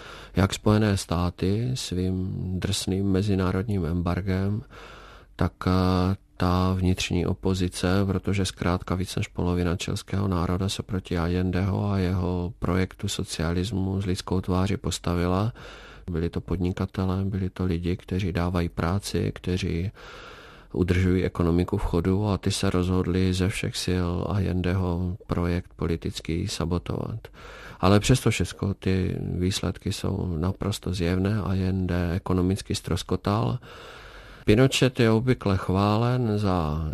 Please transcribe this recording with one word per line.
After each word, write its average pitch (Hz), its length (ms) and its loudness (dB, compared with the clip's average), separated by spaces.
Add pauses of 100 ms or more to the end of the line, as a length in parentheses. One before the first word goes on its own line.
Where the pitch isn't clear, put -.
(360)
jak 92 180 4
Spojené 107 420 4
státy 95 800 -2
svým 92 580 -2 (280)
drsným 95 460 0
mezinárodním 95 800 2
embargem, 92 760 0 (760)
tak, 92 160 0 (140)
eh, 92 500 4 (200)
ta 92 360 2
vnitřní 90 540 0
opozice, 92 640 0 (180)
protože 95 380 0
zkrátka - 500 -2
víc 90 220 -4
než 104 120 -2
polovina 87 480 0
českého 95 520 -4
národa 90 400 0
se - 140 -4
proti 92 360 -4
Allendeho 92 720 0
a 98 80 0
jeho 90 600 0
projektu 92 500 -2
socialismu 95 920 -2
s 92 60 -2
lidskou 92 340 -2
tváří 92 360 0
postavila. 90 760 0 (580)
Byli 85 200 0
to 90 100 -6
podnikatelé, 92 840 -2
byli 95 260 -2
to - 140 -4
lidi, 87 320 0
kteří 92 360 -2
dávají 87 360 0
práci, 95 680 -2
kteří 90 560 -2 (840)
udržují 90 520 4
ekonomiku 87 520 2
v 101 60 -2
chodu, 95 460 2
a 95 100 0
ty - 120 -2
se 98 200 0
rozhodli 92 640 2
ze 92 140 2
všech - 360 -4
sil 90 260 0 (180)
Allendeho 90 880 0 (100)
projekt 87 500 -2
politický 85 720 -4
sabotovat. - 800 -4 (520)
Ale 101 200 6
přesto 127 300 4
všecko - 440 -2
ty 92 460 0
výsledky 90 720 -2
jsou 92 440 -2
naprosto 92 580 -2
zjevné. 92 440 2
Allende 92 760 0
ekonomicky 92 600 0
ztroskotal. 104 840 -2 (840)
Pinochet 131 560 4
je 113 100 6
obvykle 110 460 2
chválen 107 840 2
za 80 540 0